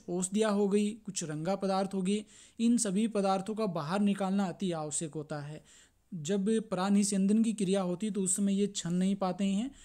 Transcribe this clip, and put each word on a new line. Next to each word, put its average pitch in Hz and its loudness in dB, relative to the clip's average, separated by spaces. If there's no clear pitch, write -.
औषधियाँ 190 0
हो 202 2
गई, 208 2
कुछ - -10
रंगा 156 -4
पदार्थ 190 -2
हो 190 -2
गए, 208 0
इन 233 4
सभी 214 2
पदार्थों 196 0
का 220 -2
बाहर 170 -2
निकालना 196 2
अति 175 -4
आवश्यक 156 -4
होता 151 -8
है। 147 -12
जब 190 0
प्रानिस्यंदन 202 2
की 220 2
क्रिया 196 2
होती 180 -2
है 214 -4
तो 196 -2
उस 190 0
समय 196 0
ये 202 2
छन 175 -4
नहीं 190 2
पाते 190 -2
हैं 202 -2